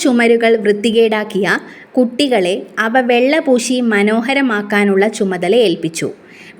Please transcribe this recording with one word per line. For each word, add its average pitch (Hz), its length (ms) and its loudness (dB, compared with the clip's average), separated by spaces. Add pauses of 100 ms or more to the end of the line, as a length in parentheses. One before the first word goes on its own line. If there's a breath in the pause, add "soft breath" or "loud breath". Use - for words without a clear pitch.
ചുമരുകൾ 233 500 2 (140)
വൃത്തികേടാക്കിയ 208 840 0 (480 loud breath)
കുട്ടികളെ 240 600 0 (300)
അവ 233 160 0 (100)
വെള്ള 254 240 2 (100)
പൂശി 247 320 0 (160)
മനോഹരമാക്കാനുള്ള 208 1120 0 (120)
ചുമതല 185 360 -2 (120)
ഏൽപ്പിച്ചു. 160 420 -4 (500 loud breath)